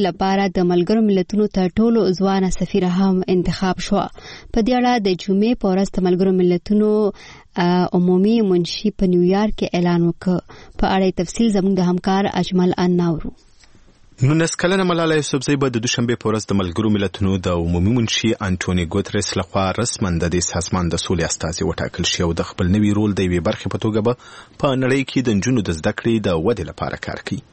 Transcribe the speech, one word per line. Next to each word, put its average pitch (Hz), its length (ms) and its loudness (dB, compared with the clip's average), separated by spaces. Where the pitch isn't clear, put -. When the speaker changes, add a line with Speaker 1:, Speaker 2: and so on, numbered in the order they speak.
Speaker 1:
لپاره 196 400 0
د 190 120 -2
ملګرو 180 420 2
ملتونو 202 460 2
تر 185 200 0
ټولو 220 440 2
ځوانه 190 380 0
سفیره 185 380 0
هم 185 400 2
انتخاب 180 520 0
شوه. - 280 -2
په 233 80 2
دې 233 180 0
اړه 247 200 2
د 196 100 0
جمعې 202 400 2
په 214 100 0
ورځ 190 240 0
د - 120 0
ملګرو 185 240 2
ملتونو، 202 800 2
آ، 175 360 2
عمومي 185 480 4
منشي 185 480 0
په - 160 -2
نیویارک 185 540 2
کې - 140 -2
اعلان 175 360 2
وکړ. 180 280 -2
په 202 60 4
اړه 190 80 2
یې 185 80 4
تفصیل 214 400 0
زموږ 196 240 2
د 180 40 0
همکار 180 440 0
اجمل 180 440 0
ان 180 200 2
ناورو. 170 340 -2
Speaker 2:
نولس 160 320 2
کلنه 190 280 0
ملاله 165 320 0
یوسفزۍ 147 400 0
به 135 140 0
د 120 80 -2
دوشنبې 120 380 0
په - 140 -4
ورځ 98 160 -2
د - 80 -4
ملګرو 98 360 0
ملتونو 98 480 0
د 90 100 -4
عمومي 87 460 2
منشي 113 400 0
انټونی 92 520 -2
ګوتریس 98 520 -2
لخوا 95 340 -2
رسماً 95 460 -2
د 85 180 -2
دې 87 40 2
سازمان 85 500 -2
د 82 60 -2
سولې 85 280 -2
استازي 82 420 -6
وټاکل 82 380 -4
شي - 200 -2
او 85 100 0
د 82 80 -2
خپل - 260 -4
نوي 104 240 2
رول 104 220 0
د 95 60 -2
یوې 87 240 0
برخې 107 240 -4
په 98 100 -6
توګه 110 240 -2
به 117 120 2
په 139 160 0
نړۍ 131 280 0
کې - 180 -2
د 123 80 0
نجونو 113 320 2
د 92 100 -4
زده 80 200 -2
کړې 113 300 0
د 101 60 -4
ودې 90 420 0
لپاره - 260 -8
کار - 300 -10
کوي. - 160 -8